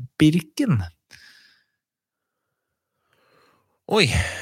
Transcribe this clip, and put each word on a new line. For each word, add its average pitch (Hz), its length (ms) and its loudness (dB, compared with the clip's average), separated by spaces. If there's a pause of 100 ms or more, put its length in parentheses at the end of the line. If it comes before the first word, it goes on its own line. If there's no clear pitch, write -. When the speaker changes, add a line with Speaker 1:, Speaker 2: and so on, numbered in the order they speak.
(180)
Speaker 1:
Birken? 160 640 0 (3000)
Speaker 2:
Oi, 196 160 4 (340)